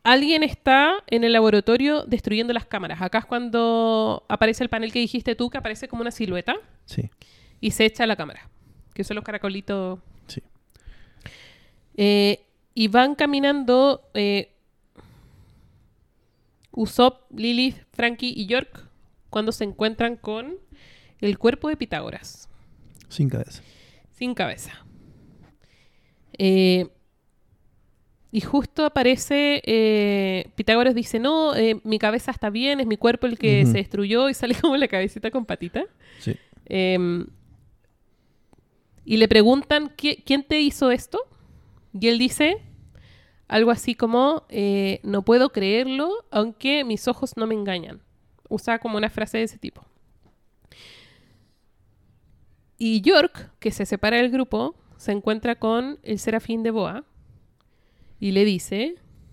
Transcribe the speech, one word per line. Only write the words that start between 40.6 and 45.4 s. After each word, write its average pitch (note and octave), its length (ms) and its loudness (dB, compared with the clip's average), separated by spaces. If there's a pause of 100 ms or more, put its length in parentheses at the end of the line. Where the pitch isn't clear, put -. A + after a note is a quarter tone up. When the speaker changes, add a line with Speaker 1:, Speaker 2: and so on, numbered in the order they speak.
Speaker 1:
hizo C#4+ 300 2
esto?". B3 280 -4 (800)
Y G#3+ 100 2
él A#3 100 4
dice D4+ 400 0 (880)
algo A3+ 220 2
así A#3 240 -2
como, B3 560 0
eh, G3 520 -2
"No G3+ 220 -2
puedo B3 260 4